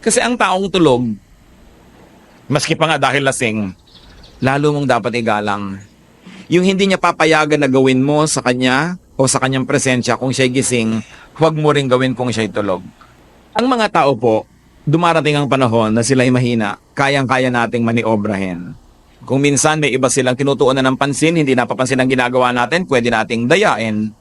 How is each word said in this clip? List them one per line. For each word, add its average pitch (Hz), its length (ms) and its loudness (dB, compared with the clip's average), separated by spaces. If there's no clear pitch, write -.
Kasi 233 160 2
ang 240 160 -2
taong 196 320 0
tulog, 127 480 2
maski 147 240 -2
pa 160 160 0
nga 151 80 0
dahil 135 240 0
lasing, 110 480 -2
lalo 147 320 0
mong 131 240 2
dapat 117 240 -4
igalang. 101 560 -4
Yung 180 160 2
hindi 190 240 2
niya 180 80 0
papayagan 156 640 2
na 135 80 2
gawin 131 320 4
mo 151 240 2
sa 139 160 -4
kanya 127 560 0
o 135 160 0
sa 135 80 0
kanyang 131 240 -2
presensya 127 560 0
kung 127 160 -4
siya'y 131 160 2
gising, 117 480 0
huwag 156 160 2
mo 151 160 0
ring 139 160 0
gawin 127 240 2
kung 123 160 -4
siya'y 110 240 -2
tulog. 95 320 -4
Ang 233 160 0
mga 214 320 0
tao 139 160 4
po, 110 240 2
dumarating 151 560 0
ang 143 80 -2
panahon 117 480 2
na 117 80 2
sila'y 127 320 0
mahina, 120 400 -2
kayang-kaya 135 480 0
nating 120 400 -2
maniobrahin. 101 880 -2
Kung 127 160 -2
minsan 147 400 0
may 139 160 0
iba 127 160 0
silang 127 240 0
tinutuunan 135 480 0
ng 131 160 0
pansin, 147 400 0
hindi 135 160 2
napapansin 127 480 0
ang 127 80 0
ginagawa 123 400 0
natin, 123 400 0
pwede 120 160 2
nating 117 400 -2
dayain, 113 720 0